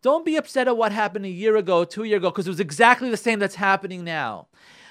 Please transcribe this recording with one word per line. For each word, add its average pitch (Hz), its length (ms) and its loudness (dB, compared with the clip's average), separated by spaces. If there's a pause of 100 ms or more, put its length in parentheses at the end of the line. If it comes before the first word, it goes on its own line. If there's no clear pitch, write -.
Don't 311 220 2
be 320 100 0
upset 269 320 0
at 247 100 2
what 220 140 2
happened 202 360 -4
a 190 40 -6
year 208 260 2
ago, 175 280 2
two 208 180 -10
years 214 160 2
ago, 175 140 0
'cause 175 160 -4
it - 20 -4
was 170 80 -4
exactly 233 500 2
the 226 80 -2
same 220 220 -2
that's 196 160 -2
happening 190 480 -2
now. 139 460 -6 (420)